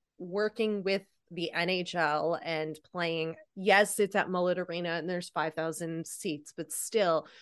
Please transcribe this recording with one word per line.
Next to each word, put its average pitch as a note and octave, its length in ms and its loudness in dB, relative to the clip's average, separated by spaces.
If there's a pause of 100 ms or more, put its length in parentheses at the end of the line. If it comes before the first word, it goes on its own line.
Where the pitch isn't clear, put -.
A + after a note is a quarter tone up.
(180)
working G#3 640 0
with F#3+ 200 2 (280)
the E3+ 220 -4
N E3+ 180 0
H F3+ 240 -2
L D#3 480 2
and D#3 340 -4 (160)
playing, E3 440 -2 (180)
yes, G3 460 4
it's G3+ 160 2
at F#3 140 2
Mullet F3+ 280 2
Arena F3 320 -4
and E3 180 -2
there's F3+ 220 -4
five D#3+ 240 -2
thousand E3 520 -4
seats, D3 500 -8
but D#3+ 160 -8
still F3 540 2 (160)